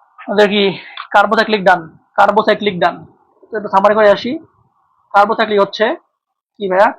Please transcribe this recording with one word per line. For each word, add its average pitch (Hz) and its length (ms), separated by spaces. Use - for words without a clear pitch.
আমাদের 208 260
কি 208 100
কার্বোসাইক্লিক 208 540
ডান, 175 120
কার্বোসাইক্লিক 208 640
ডান। - 140
তো - 100
একটু 202 160
সামারি 208 240
করে 208 180
আসি। 233 160
কার্বোসাইক্লিক 208 500
হচ্ছে 214 220
কি 208 140
ভাইয়া? 190 180